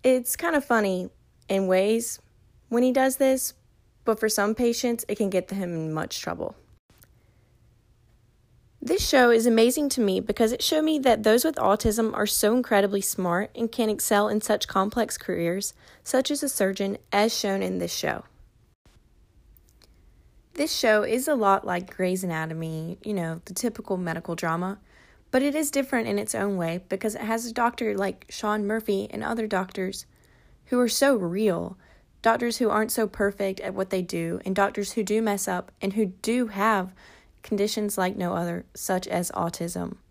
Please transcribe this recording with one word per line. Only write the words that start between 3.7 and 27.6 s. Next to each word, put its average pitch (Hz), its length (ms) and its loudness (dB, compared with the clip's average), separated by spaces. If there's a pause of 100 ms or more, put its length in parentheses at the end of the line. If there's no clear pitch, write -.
but 220 160 0
for 214 80 0
some 208 260 0
patients, 233 540 0
it 208 100 -4
can 202 120 0
get 185 200 0
him 185 240 -4
in 160 200 -4
much - 260 -6
trouble. - 360 -8 (2250)
This - 260 0
show 247 220 6
is 226 160 6
amazing 247 440 4
to 262 120 0
me 190 180 2
because 214 320 2
it - 120 -4
showed 311 200 2
me 311 160 2
that 233 240 4
those 233 220 6
with 320 100 0
autism 214 580 2
are 208 120 0
so 208 280 2
incredibly 202 480 2
smart 180 540 -2
and 226 160 -4
can 220 180 0
excel 208 380 2
in 208 140 0
such - 260 0
complex 208 500 -2
careers, 175 560 -4 (300)
such 262 260 0
as 294 140 -2
a 277 60 -2
surgeon, 196 480 -2 (160)
as 214 240 2
shown 196 240 -2
in 185 160 -2
this 175 180 -4
show. - 300 -4 (2250)
This 302 200 -2
show 214 280 4
is 254 240 0
a 302 80 2
lot 196 300 4
like 180 300 -4
Grey's 185 300 0
Anatomy, 160 800 -6
you 214 100 -4
know, 165 320 -4
the 185 80 -14
typical 233 420 -4
medical 170 400 -6
drama, 175 440 -4 (500)
but 262 140 4
it 285 120 0
is 302 140 0
different 262 380 0
in 202 100 -2
its 208 160 -4
own 202 220 -2
way 170 320 -2
because 208 260 -2
it - 80 -10
has 226 240 -4
a 226 80 -10
doctor 240 440 0